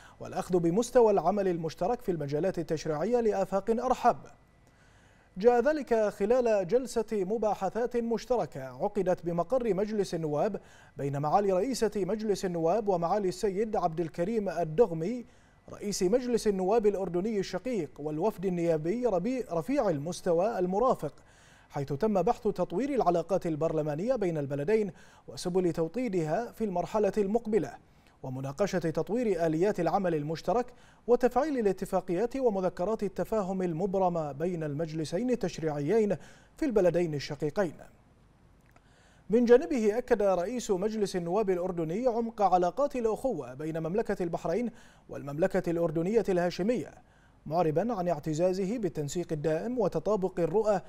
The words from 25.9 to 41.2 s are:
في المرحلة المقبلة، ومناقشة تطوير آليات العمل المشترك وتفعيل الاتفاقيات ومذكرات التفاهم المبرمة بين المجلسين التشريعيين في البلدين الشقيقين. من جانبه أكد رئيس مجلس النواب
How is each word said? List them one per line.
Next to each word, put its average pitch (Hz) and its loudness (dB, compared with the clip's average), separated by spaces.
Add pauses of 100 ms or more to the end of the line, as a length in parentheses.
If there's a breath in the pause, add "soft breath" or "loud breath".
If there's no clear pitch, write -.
في - -6
المرحلة 190 0
المقبلة، 208 0 (500 soft breath)
ومناقشة 135 -2
تطوير 170 0
آليات 175 2
العمل 175 0
المشترك 160 -2 (400 loud breath)
وتفعيل 247 2
الاتفاقيات 190 0
ومذكرات 202 0
التفاهم 190 -2
المبرمة 175 0
بين 165 -4
المجلسين 160 -4
التشريعيين 160 0 (400 loud breath)
في - -4
البلدين 180 2
الشقيقين. 151 -4 (1600 soft breath)
من 240 4
جانبه 240 6
أكد 226 2
رئيس 196 0
مجلس 202 0
النواب 185 0